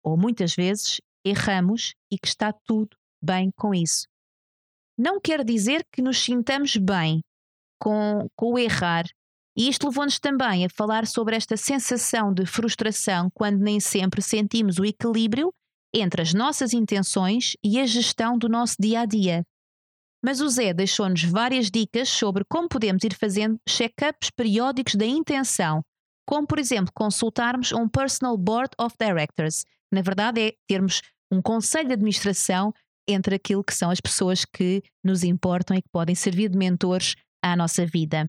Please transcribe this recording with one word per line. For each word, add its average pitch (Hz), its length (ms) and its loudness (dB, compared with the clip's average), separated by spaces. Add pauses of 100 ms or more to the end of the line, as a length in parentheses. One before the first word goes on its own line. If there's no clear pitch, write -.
ou 160 140 0
muitas 190 380 2
vezes, 190 480 -2 (200)
erramos 196 720 0 (160)
e 196 80 -4
que - 100 -8
está - 220 -2
tudo 214 460 -4 (260)
bem 185 320 0
com 208 200 -2
isso. 170 320 0 (920)
Não 349 220 0
quer 311 240 0
dizer 233 480 0
que - 80 -4
nos 254 180 0
sintamos 254 600 0
bem 175 420 2 (580)
com, 208 560 0
com 233 200 0
o 247 40 2
errar, 175 460 0 (520)
e 233 120 2
isto 277 180 0
levou-nos 277 320 -2
também 247 460 0
a 180 60 0
falar 220 360 -2
sobre 220 300 -2
esta 220 220 -2
sensação 233 760 0
de 190 140 0
frustração 208 880 -2
quando 202 260 2
nem 208 180 2
sempre 190 440 0
sentimos 208 560 0
o 190 60 2
equilíbrio 226 680 0 (400)
entre 175 300 0
as 160 100 0
nossas 240 400 0
intenções 202 880 0
e 214 160 2
a 269 80 2
gestão 233 520 0
do 226 100 2
nosso 233 320 0
dia-a-dia. 202 640 2 (800)
Mas 262 160 0
o 302 80 0
Zé 240 240 2
deixou-nos 185 500 0
várias 220 480 2
dicas 226 380 0
sobre 202 400 0
como 339 180 -2
podemos 208 380 0
ir 214 80 0
fazendo 214 560 -2
check-ups - 600 -2
periódicos 240 640 0
da 202 100 2
intenção, 240 800 0 (440)
como, 294 200 0
por 302 120 -2
exemplo, 240 360 0
consultarmos 240 800 -2
um 233 140 0
Personal 262 480 0
Board 220 360 0 (100)
of 233 180 -4
Directors, 160 680 -2
que - 300 -8
na 190 60 2
verdade 202 400 0
é 220 140 0 (120)
termos 190 360 0 (280)
um 185 120 2
conselho 226 460 0
de 254 40 0
administração 202 800 0 (340)
entre 196 280 0
aquilo 196 280 -2
que - 120 -6
são 175 160 -2
as 175 100 -2
pessoas - 460 -2
que 190 360 -2 (220)
nos 185 180 2
importam 180 540 0
e 180 60 0
que - 100 -20
podem 170 220 0
servir 196 340 0
de 185 80 0
mentores 180 580 0 (280)
à 180 120 2
nossa 175 300 2
vida. 160 440 0